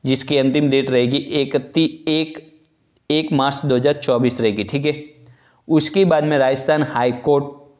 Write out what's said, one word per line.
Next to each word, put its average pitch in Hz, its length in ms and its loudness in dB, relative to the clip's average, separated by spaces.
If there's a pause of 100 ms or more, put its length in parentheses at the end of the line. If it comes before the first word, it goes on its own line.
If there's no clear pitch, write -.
जिसकी 135 340 0
अंतिम 135 320 2
डेट 131 200 0
रहेगी, 127 260 2
इकतीस, 143 920 -2
एक, 160 300 -2 (720)
एक 156 220 0
मार्च 139 320 0
दो 131 120 2
हज़ार 139 160 2
चौबीस 123 480 0
रहेगी। 107 240 0
ठीक 143 220 -4
है, 147 80 0 (760)
उसके 160 360 2
बाद 156 200 2
में 151 140 0
राजस्थान 135 460 0
हाई 123 280 -2 (100)
कोर्ट 143 320 0 (260)